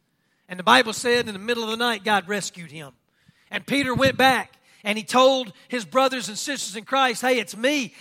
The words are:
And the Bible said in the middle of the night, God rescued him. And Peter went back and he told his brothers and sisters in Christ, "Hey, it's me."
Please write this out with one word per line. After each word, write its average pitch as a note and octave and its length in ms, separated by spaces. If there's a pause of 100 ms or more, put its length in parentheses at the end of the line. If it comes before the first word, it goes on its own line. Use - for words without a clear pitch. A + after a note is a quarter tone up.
(480)
And F3+ 100
the F3+ 60
Bible A3+ 280
said A#3+ 340
in G#3+ 60
the F#3+ 80
middle A#3 240
of G#3+ 60
the A3+ 60
night, A3+ 280
God G3 240
rescued F3 420
him. C#3+ 220 (580)
And G3 160
Peter C4 280
went C4 220
back B3+ 360 (320)
and G#3 140
he G#3+ 60
told B3+ 480 (160)
his A#3+ 160
brothers B3+ 440
and G#3 80
sisters A3+ 400
in G#3+ 80
Christ, C4 380
"Hey, B3+ 160
it's G3+ 180
me." B3+ 440